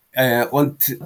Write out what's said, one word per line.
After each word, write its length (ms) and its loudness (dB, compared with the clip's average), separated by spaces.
äh, 340 2
und 600 -2